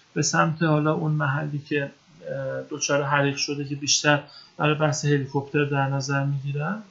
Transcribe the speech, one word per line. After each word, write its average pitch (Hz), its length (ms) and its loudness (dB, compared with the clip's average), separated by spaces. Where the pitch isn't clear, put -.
به 156 80 0
سمت 165 400 2
حالا 156 300 4
اون 160 200 0
محلی 147 460 -2
که، 147 240 -2
اه، 135 880 -8
دچار 143 320 0
حریق 143 340 2
شده 143 280 -4
که 139 120 -6
بیشتر 147 440 2
برای 151 180 2
بحث 147 300 0
هلیکوپتر 143 600 0
در 139 240 0
نظر 139 360 -2
می‌گیرن، 143 680 -4